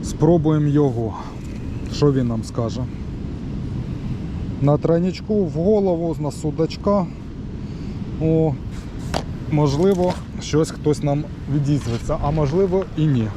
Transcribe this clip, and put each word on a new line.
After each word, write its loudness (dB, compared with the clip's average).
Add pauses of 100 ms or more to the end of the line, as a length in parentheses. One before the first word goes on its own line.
Спробуємо 4
його. 2 (760)
Що 4
він 2
нам -2
скаже? -4 (1800)
На 6
тройничку, 2
в -2
голову, 2
на -2
судачка. 0 (1160)
О, 4 (960)
можливо, 4 (280)
щось 2
хтось 0
нам 0 (300)
відізветься, 0
а 2
можливо 2 (120)
і 4
ні. 2